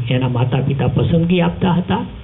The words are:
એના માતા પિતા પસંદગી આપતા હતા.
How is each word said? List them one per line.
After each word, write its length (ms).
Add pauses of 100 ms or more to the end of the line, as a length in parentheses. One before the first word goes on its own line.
(100)
એના 180
માતા 300
પિતા 280
પસંદગી 540
આપતા 320
હતા. 260 (260)